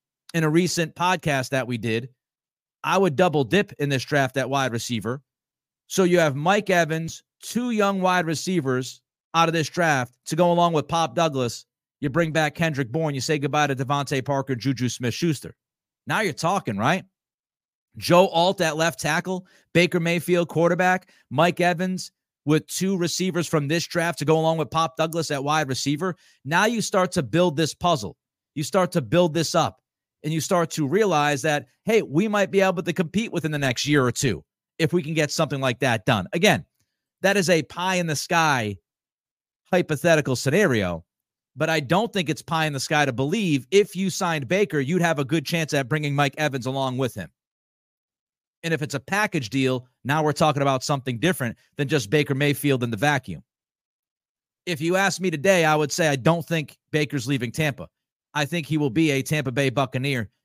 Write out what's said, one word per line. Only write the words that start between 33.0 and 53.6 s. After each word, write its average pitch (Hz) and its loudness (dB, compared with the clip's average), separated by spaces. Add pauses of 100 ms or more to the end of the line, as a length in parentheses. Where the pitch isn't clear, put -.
within 160 -4
the 151 -2
next 135 -2
year 147 4
or 120 2
two 104 -2 (340)
if 160 2
we 180 2
can 151 -6
get 151 0
something 143 -2
like 127 -2
that 120 0
done. 101 2
Again, 165 2 (560)
that 196 2
is 180 0
a 165 2
pie 185 -6
in 175 -2
the 151 -2
sky 139 0 (960)
hypothetical 156 2
scenario, 117 2 (500)
but 156 -2
I 160 0
don't 165 0
think 165 -2
it's 147 -4
pie 160 -2
in 151 -2
the 135 -4
sky 151 0
to 131 0
believe 147 0
if 202 4
you 190 -2
signed 160 -2
Baker, 180 0
you'd 165 0
have 165 2
a 147 -2
good 151 -2
chance 165 -2
at 135 0
bringing 151 -2
Mike 139 0
Evans 135 -2
along 131 -4
with 131 -2
him. 87 -10 (1300)
And 165 -2
if 151 -2
it's 143 -4
a 131 -6
package 196 -4
deal, 131 0 (160)
now 151 0
we're 151 2
talking 143 2
about 135 0
something 131 -4
different 135 -2 (220)
than 143 -2
just 123 -2
Baker 147 2
Mayfield 139 0
in 120 -2
the 113 -4
vacuum. 131 -2 (1200)